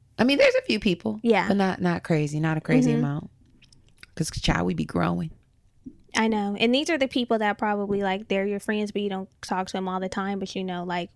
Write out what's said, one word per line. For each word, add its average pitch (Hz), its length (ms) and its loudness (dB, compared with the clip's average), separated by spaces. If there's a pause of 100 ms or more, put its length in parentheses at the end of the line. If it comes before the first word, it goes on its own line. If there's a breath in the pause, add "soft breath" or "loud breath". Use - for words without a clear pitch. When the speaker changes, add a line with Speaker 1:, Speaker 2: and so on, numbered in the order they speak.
(180)
Speaker 1:
I 214 60 4
mean, 277 140 4
there's 523 160 6
a 523 80 2
few 214 180 0
people. 214 420 0
Speaker 2:
Yeah. 202 260 4
Speaker 1:
But 196 80 2
not, 190 240 2
not 175 220 0
crazy. 151 380 0
Not 160 160 0
a 156 40 -2
crazy 247 320 4
Speaker 2:
Mm-hmm. 233 120 2
Speaker 1:
amount. 143 260 -4 (840)
'Cause, - 160 -2
child, 160 360 0
we 185 80 0
be 160 100 -2
growing. 175 460 -2 (840)
Speaker 2:
I 226 140 2
know. 202 300 0
And 240 160 4
these 302 160 0
are 320 80 2
the 262 100 2
people 240 300 0
that 208 180 0
probably, 202 460 -2
like, 196 260 -2
they're 196 160 0
your 202 160 -2
friends, 208 320 -2
but 202 80 -2
you 202 80 -2
don't 190 220 -6 (100)
talk 185 280 -4
to - 40 -8
them 185 160 -2
all 185 120 -2
the 185 100 -4
time. 196 280 -2
But, 190 160 -8
you 190 100 -4
know, 180 200 -6
like, 175 320 -4